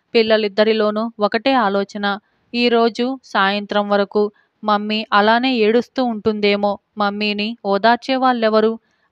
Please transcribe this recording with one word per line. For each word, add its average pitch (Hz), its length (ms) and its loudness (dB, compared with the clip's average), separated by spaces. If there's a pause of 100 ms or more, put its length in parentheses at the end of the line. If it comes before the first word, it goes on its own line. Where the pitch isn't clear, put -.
(140)
పిల్లలిద్దరిలోనూ 214 1040 2
ఒకటే 220 340 0
ఆలోచన. 202 680 -2 (340)
ఈరోజు 240 720 0
సాయంత్రం 202 680 -2
వరకు 202 420 0 (320)
మమ్మీ 214 500 -2
అలానే 233 420 2
ఏడుస్తూ 226 480 0
ఉంటుందేమో, 208 760 -2 (180)
మమ్మీని 208 680 -4
ఓదార్చే 220 500 0
వాళ్ళెవరు 226 640 0 (320)